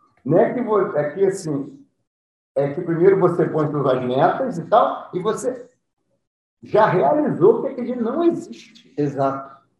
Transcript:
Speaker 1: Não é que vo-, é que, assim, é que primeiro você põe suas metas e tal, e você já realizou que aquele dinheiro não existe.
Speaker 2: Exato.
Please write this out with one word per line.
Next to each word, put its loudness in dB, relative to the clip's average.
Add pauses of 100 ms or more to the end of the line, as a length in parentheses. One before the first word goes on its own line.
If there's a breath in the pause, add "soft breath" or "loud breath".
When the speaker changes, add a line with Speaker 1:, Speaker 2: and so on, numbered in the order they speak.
(240)
Speaker 1:
Não 2
é 2
que -4
vo-, -2
é -2
que, -2
assim, -4 (760)
é 0
que -6
primeiro 4
você 2
põe -2
suas 0
metas 0
e -8
tal, 2
e -6
você -6 (960)
já 2
realizou 2
que -4
aquele -8
dinheiro -4
não -2
existe. -6
Speaker 2:
Exato. -2 (280)